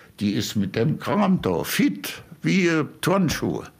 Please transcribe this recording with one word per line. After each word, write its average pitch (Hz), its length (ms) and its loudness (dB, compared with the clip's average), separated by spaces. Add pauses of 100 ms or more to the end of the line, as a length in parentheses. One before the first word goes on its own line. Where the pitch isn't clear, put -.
(220)
Die 101 140 0
ist 107 200 -2
mit 98 200 0
dem 117 240 0
Kram 185 420 2
da 85 240 0
fit, - 580 -2 (180)
wie 170 280 2 (320)
Turnschuhe. 135 640 0 (140)